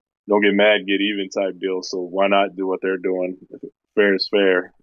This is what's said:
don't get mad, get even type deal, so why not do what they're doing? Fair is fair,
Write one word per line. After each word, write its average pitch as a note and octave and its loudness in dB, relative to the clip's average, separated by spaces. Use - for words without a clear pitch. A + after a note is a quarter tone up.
don't G#2 2
get G2+ 4
mad, G2+ 4
get G2 -2
even G2+ -4
type F#2+ -4
deal, F#2 -4
so F#2 -10
why F2+ -2
not G2 2
do F#2+ -4
what F#2 -2
they're F#2+ -2
doing? F#2 -4
Fair G2+ 4
is - -2
fair, F#2+ 2